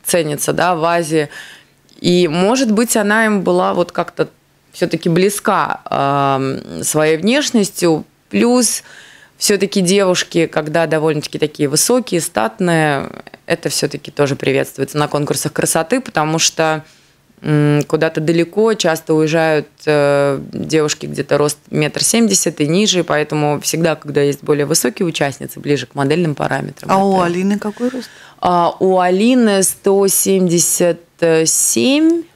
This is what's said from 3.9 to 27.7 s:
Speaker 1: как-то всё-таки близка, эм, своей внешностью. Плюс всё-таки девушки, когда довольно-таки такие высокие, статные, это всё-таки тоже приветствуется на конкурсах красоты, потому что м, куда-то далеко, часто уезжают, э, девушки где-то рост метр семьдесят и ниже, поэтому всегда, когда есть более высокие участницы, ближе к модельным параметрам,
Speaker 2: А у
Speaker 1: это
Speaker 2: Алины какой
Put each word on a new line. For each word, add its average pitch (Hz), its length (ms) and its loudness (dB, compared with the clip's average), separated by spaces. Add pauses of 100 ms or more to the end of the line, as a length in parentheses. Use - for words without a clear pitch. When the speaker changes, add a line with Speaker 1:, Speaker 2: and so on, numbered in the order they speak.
Speaker 1:
как-то - 380 -4 (420)
всё-таки 170 380 -2
близка, 185 680 0 (100)
эм, 135 920 -2
своей 156 360 0
внешностью. 196 880 0 (240)
Плюс 240 540 2 (520)
всё-таки 196 460 0
девушки, 180 640 2
когда 156 400 -2
довольно-таки 156 520 -2
такие 151 300 -2
высокие, 175 540 0
статные, 165 880 0 (340)
это - 240 -4
всё-таки 143 420 -6
тоже 139 240 0
приветствуется 135 600 -4
на 147 120 0
конкурсах 147 440 -4
красоты, 240 480 0
потому 156 380 -2
что 156 460 0 (580)
м, 147 440 2
куда-то 160 340 0
далеко, 170 540 0
часто 160 400 0
уезжают, 156 540 2 (180)
э, 143 540 2 (120)
девушки 151 540 -2
где-то 143 320 -2
рост 147 200 0 (120)
метр 147 320 -2
семьдесят 202 580 0
и 147 60 2
ниже, 175 380 0
поэтому 147 560 -2
всегда, 160 360 0
когда 147 260 -4
есть 143 200 0
более 147 240 0
высокие 202 400 -2
участницы, 143 540 -6
ближе 139 260 -2
к - 80 -20
модельным 147 400 0
параметрам, - 560 -6
Speaker 2:
А 190 140 4
у 196 120 2
Speaker 1:
это 180 100 2
Speaker 2:
Алины 190 320 -2
какой 214 320 -6